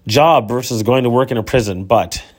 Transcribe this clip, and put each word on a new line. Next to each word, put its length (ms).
job 420
versus 340
going 220
to 60
work 200
in 60
a 60
prison. 420
But 380